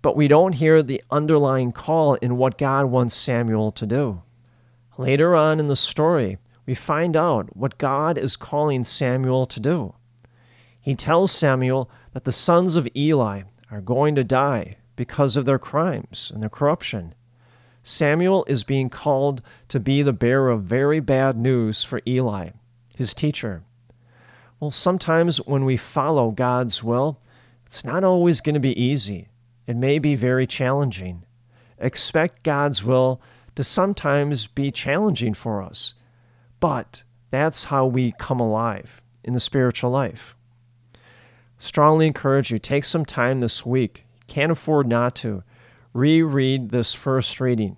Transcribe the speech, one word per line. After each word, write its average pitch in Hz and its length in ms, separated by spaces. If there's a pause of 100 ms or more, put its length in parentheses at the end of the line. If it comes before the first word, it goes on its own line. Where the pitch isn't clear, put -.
But - 140
we 147 140
don't 170 240
hear 156 280
the 135 300
underlying 143 640
call 156 420
in 123 220
what 127 200
God 139 300
wants 123 300
Samuel 113 560
to - 120
do. 113 380 (760)
Later 143 380
on 156 240
in 151 80
the 143 80
story, 147 640 (280)
we 127 100
find 160 400
out 156 400
what 127 220
God 147 380
is 127 200
calling 147 480
Samuel 131 600
to - 120
do. 135 380 (840)
He 139 140
tells 170 380
Samuel 131 580 (220)
that - 100
the 131 80
sons 175 460
of 143 180
Eli 131 480 (300)
are 107 80
going 131 340
to 135 80
die 131 540 (180)
because 127 420
of 135 100
their 135 120
crimes 147 720
and 107 80
their 107 80
corruption. 117 640 (680)
Samuel 175 640
is 123 160
being 135 260
called 139 540 (240)
to 135 140
be 135 220
the 139 100
bearer 127 360
of 113 140
very 139 380
bad 135 360
news 117 460
for - 240
Eli, 110 440 (440)
his 123 200
teacher. 107 480 (960)
Well, 147 140
sometimes 170 640 (100)
when 139 180
we 131 120
follow 139 560
God's 123 500
will, 123 380 (440)
it's - 200
not 170 180
always 175 380
gonna 151 180
be 127 240
easy. 123 460 (400)
It 117 80
may 139 240
be 143 160
very 127 320
challenging. 101 760 (560)
Expect - 640
God's 143 400
will 127 400 (320)
to 143 80
sometimes 143 840
be 139 240
challenging 135 600
for 101 300
us, - 320 (640)
but - 460 (260)
that's 151 340
how 135 220
we 127 320
come 127 220
alive 110 600 (220)
in 123 100
the 123 60
spiritual 127 540
life. - 420 (1200)
Strongly 156 500
encourage 139 420
you, 113 80
take 139 260
some 147 200
time 131 340
this 120 260
week. 123 420 (200)
Can't 151 240
afford 147 380
not 120 280
to. 101 280 (480)
Reread 135 800
this 117 240
first - 460
reading. 113 360